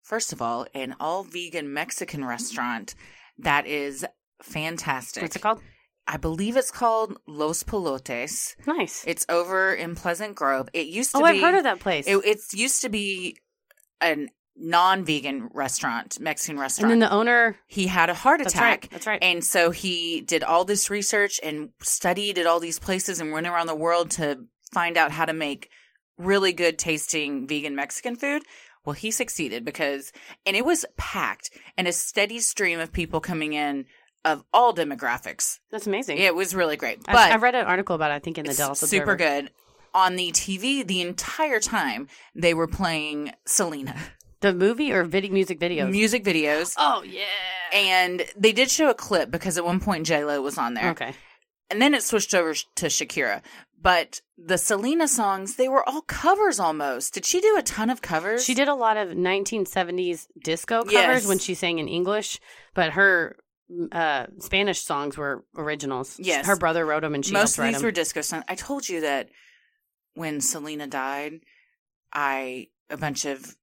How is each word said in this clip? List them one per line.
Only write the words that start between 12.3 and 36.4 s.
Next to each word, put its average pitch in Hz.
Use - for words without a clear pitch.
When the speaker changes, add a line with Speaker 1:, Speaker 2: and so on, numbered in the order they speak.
Speaker 1:
used 233
to 254
be 196
a 151
non-vegan 160
restaurant, 127
Mexican 151
restaurant. 202
Speaker 2:
And 233
then 214
the 202
owner 233
Speaker 1:
He 190
had 175
a 170
heart 294
Speaker 2:
That's 190
right. 226
Speaker 1:
attack. -
Speaker 2:
That's -
right. 214
Speaker 1:
And 175
so 170
he 170
did 160
all 175
this 202
research 202
and 151
studied 185
at 170
all 170
these 165
places 185
and 156
went 160
around 170
the 160
world 170
to 143
find 170
out 151
how 160
to 160
make 151
really 190
good 170
tasting 147
vegan 147
Mexican 185
food. 285
Well, 147
he 220
succeeded 120
because, 143
and 196
it 240
was 330
packed -
and 185
a 175
steady 208
stream 175
of 165
people 165
coming 156
in 143
of 156
all 233
demographics. 131
Speaker 2:
That's 214
amazing. 196
Speaker 1:
It 185
was 185